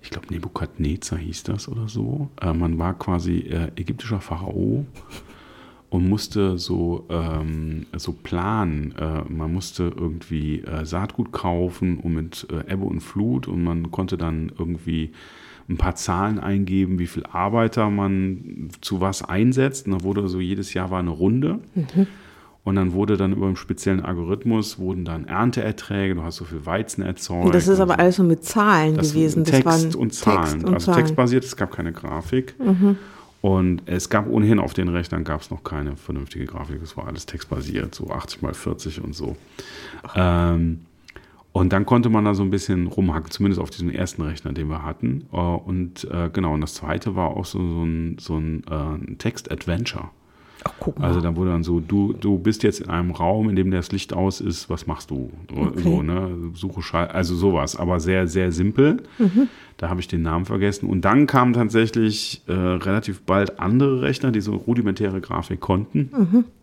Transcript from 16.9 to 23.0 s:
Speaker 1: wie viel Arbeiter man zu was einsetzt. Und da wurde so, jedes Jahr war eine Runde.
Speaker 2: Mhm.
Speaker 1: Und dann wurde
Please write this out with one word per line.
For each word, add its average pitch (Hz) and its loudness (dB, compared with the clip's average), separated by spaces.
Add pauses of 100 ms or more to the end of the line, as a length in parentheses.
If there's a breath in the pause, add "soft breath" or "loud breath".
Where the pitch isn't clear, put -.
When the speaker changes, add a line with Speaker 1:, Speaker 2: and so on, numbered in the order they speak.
Speaker 1:
wie 87 0
viel - -6
Arbeiter 107 2
man 95 -2 (120)
zu 95 -4
was 95 0
einsetzt. 127 2
Und 98 0
da 90 -2
wurde 98 0
so, 90 -2
jedes 95 -4
Jahr 92 -2
war 92 -2
eine 87 0
Runde. 123 2 (160)
Speaker 2:
Mhm. 170 2 (560 loud breath)
Speaker 1:
Und 98 0
dann 92 2
wurde 101 2